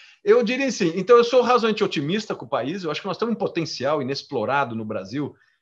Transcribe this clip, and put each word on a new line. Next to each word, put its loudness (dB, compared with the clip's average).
Eu 6
diria 0
assim, 0
então 6
eu 8
sou 4
razoavelmente 2
otimista -2
com -10
o -18
país, -4
eu -4
acho -6
que -10
nós -6
temos -2
um -4
potencial -2
inexplorado -4
no -6
Brasil -6